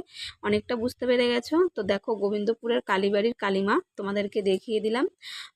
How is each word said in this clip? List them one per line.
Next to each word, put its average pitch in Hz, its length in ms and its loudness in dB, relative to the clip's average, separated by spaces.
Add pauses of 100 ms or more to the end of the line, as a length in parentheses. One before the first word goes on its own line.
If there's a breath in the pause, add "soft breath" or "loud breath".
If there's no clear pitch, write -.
(420 loud breath)
অনেকটা 208 340 0
বুঝতে 240 300 -4
পেরে 247 220 4
গেছো। 240 280 0 (160)
তো - 100 -6
দেখো, 196 320 -2
গোবিন্দপুরের 214 720 0
কালীবাড়ির 202 480 2
কালীমা 196 400 0 (200)
তোমাদেরকে 202 480 -4
দেখিয়ে 196 380 0
দিলাম। 226 260 0 (500 loud breath)